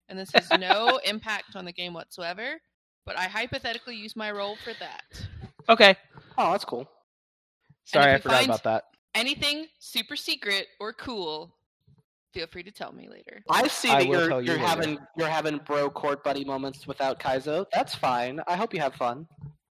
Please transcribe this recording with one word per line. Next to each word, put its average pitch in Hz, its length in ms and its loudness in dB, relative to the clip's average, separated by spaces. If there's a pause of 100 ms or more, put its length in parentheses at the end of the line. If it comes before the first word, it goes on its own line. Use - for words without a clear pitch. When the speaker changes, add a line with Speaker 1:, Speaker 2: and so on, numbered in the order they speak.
Speaker 1:
And 190 100 -10
this 190 160 -10
has - 120 6 (120)
no 214 420 2
Speaker 2:
<laughs> - 40 -4
Speaker 1:
impact 208 500 -4
on 185 100 -12
the 175 60 -12
game 175 220 -10
whatsoever, 185 680 -8 (460)
but 190 120 -8
I 180 60 -2
hypothetically 240 720 -6
use 214 200 -12
my 214 140 -6
roll 208 340 -6
for 233 160 -10
that. 156 240 -14 (680)
Speaker 2:
Okay. 208 260 10 (420)
Speaker 3:
Oh, 185 140 4
that's 202 140 0
cool. 123 220 -8 (1000)
Speaker 2:
Sorry, 143 260 6
Speaker 1:
And 135 40 8
if - 0 -
Speaker 2:
I - 0 -
Speaker 1:
you 135 60 2
Speaker 2:
forgot 135 160 4
Speaker 1:
find 127 120 6
Speaker 2:
about 113 140 0
that. 110 200 0 (320)
Speaker 1:
anything 294 520 -2 (120)
super - 360 -8
secret 208 520 -4 (120)
or 220 140 -8
cool, 170 600 -8 (800)
feel 165 140 -8
free 175 160 -14
to 196 80 -20
tell - 220 -12
me - 160 -20
later. - 400 -20
Speaker 3:
I 214 180 2
see - 220 -2
Speaker 2:
I 139 140 8
Speaker 3:
that 127 60 2
Speaker 2:
will 175 100 4
Speaker 3:
you're, 165 100 4
Speaker 2:
tell 131 120 0
you 123 60 -2
Speaker 3:
you're 165 100 2
Speaker 2:
later. 160 100 0
Speaker 3:
having, 160 320 0 (180)
you're 160 100 0
having 156 320 0
bro 143 300 0
court 143 340 -2
buddy 139 220 0
moments 135 420 -6
without 135 320 -2
Kaizo. 151 540 0
That's 214 220 2
fine. 127 520 0
I 175 80 0
hope 220 180 -2
you 180 60 -2
have 139 160 0
fun. 131 320 -2 (500)